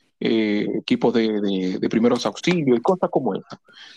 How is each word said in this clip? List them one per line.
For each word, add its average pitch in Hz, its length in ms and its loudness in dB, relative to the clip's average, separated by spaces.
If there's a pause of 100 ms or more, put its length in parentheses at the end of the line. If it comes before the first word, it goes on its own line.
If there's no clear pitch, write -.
(200)
eh, 110 460 0 (120)
equipos 120 360 0
de, 110 260 0
de, 98 380 -2
de 113 100 -2
primeros 120 380 2
auxilios 139 520 2
y 117 40 -4
cosas 185 280 0
como 123 240 -2
esa. - 260 -12 (360)